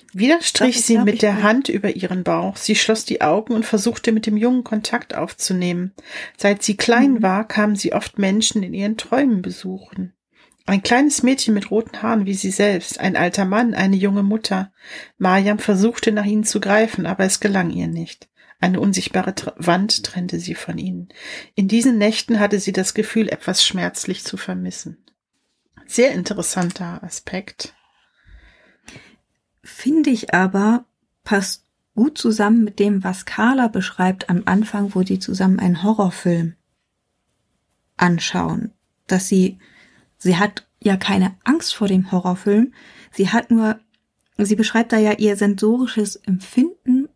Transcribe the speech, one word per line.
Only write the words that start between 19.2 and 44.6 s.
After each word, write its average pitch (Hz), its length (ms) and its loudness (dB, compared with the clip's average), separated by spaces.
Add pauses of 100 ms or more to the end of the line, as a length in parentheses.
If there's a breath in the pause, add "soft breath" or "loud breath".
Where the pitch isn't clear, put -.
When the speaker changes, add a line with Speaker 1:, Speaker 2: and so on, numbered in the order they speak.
Speaker 1:
Tr-, - 220 -10
Wand 180 460 0
trennte 180 360 -6
sie 170 160 -8
von 170 240 -8
ihnen. 180 300 -8 (460 loud breath)
In 196 120 2
diesen 233 320 4
Nächten 220 400 2
hatte 208 200 2
sie 196 120 -4
das 190 240 -2
Gefühl, 220 340 0
etwas - 340 -2
schmerzlich 180 600 -4
zu - 140 -10
vermissen. 185 600 -10 (880)
Sehr 247 280 2
interessanter 175 880 -4
Aspekt. - 720 -12 (1900 soft breath)
Speaker 2:
Finde 302 480 0
ich 226 240 0
aber, 196 520 2 (380)
passt - 420 -4 (300)
gut 254 220 2
zusammen 220 460 2
mit 202 160 -4
dem, 202 240 2
was 185 220 -6
Carla 247 420 0
beschreibt 185 600 -2
am 175 160 0
Anfang, 202 500 0
wo 185 60 2
die 190 180 -2
zusammen 190 400 0
einen 175 240 0
Horrorfilm 180 720 0 (1400)
anschauen. - 760 -2 (360)
Dass 185 200 0
sie, 190 320 2 (580 soft breath)
sie 180 200 2
hat 202 300 -2 (120)
ja 196 180 2
keine 190 460 0
Angst 320 320 0
vor 208 120 -2
dem 185 240 2
Horrorfilm. 190 600 0 (380 loud breath)
Sie 190 180 0
hat 233 220 0
nur, 220 280 2 (580)
sie 208 180 2
beschreibt 226 380 2